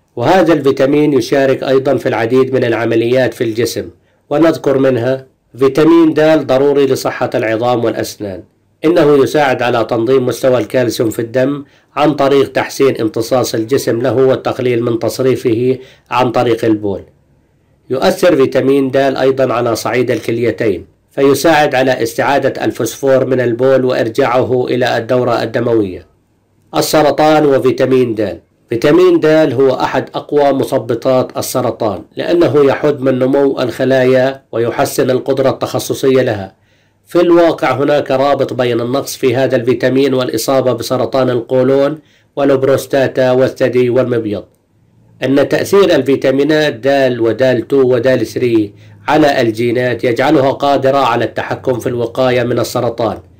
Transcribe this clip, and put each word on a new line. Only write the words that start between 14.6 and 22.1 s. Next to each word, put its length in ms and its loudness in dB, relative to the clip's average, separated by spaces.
من 160 -2
تصريفه 800 -2
عن 200 0
طريق 340 0
البول. 380 -2
يؤثر 460 0
فيتامين 540 0
د 60 -2
أيضا 560 0
على 240 -2
صعيد 340 -2
الكليتين، 760 -4
فيساعد 640 2
على 280 0
استعادة 640 -2